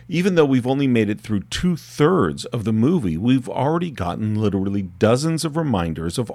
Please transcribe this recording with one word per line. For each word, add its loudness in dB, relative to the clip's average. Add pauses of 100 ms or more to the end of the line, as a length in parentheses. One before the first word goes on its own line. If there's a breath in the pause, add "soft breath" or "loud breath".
even 0
though 6
we've 2
only 0
made 2
it -4
through -2
two-thirds 0
of -6
the 0
movie, 2
we've 0
already -2
gotten -4
literally 0
dozens 2
of -4
reminders -2
of -4